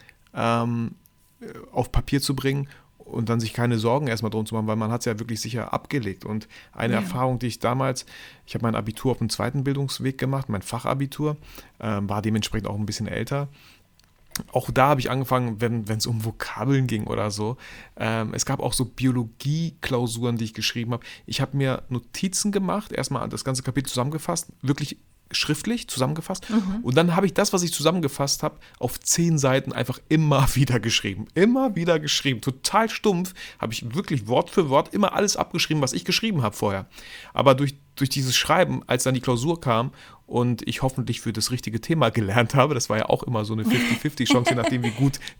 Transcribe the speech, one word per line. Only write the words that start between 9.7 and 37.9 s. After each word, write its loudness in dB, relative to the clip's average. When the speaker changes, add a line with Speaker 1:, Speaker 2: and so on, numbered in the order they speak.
Speaker 1:
gemacht, -2
mein -2
Fachabitur, -4
ähm, -2
war 0
dementsprechend -2
auch -4
ein -2
bisschen -4
älter. -4
Auch -2
da 6
habe 4
ich -2
angefangen, 0
wenn, -2
wenn's 0
um -2
Vokabeln 0
ging -2
oder -2
so. -4
Ähm, -2
es -2
gab -2
auch -2
so 0
Biologie-Klausuren, -2
die 0
ich -6
geschrieben -4
habe. -6
Ich -4
habe -2
mir 0
Notizen -2
gemacht, -2
erstmal -4
das -6
ganze -2
Kapitel -2
zusammengefasst, -4
wirklich -2
schriftlich -2
zusammengefasst. -4
Speaker 2:
Mhm. 0
Speaker 1:
Und 2
dann 6
habe 4
ich 2
das, 2
was 2
ich 0
zusammengefasst 0
habe, -4
auf -2
zehn 2
Seiten 2
einfach -2
immer 6
<laughs> -2
wieder 4
geschrieben. -2
Immer 4
wieder 2
geschrieben. 0
Total 0
stumpf 0
habe -2
ich -8
wirklich -2
Wort 2
für 4
Wort 4
immer 4
alles 2
abgeschrieben, 0
was 0
ich -4
geschrieben 0
habe 0
vorher. -2
Aber 8
durch, 0